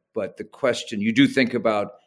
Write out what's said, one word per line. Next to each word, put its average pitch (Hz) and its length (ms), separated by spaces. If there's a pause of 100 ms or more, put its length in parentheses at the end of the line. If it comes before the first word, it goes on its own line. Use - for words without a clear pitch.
(140)
But 95 240
the 104 60
question, 117 580
you 113 100
do 131 140
think 127 300
about 104 380 (140)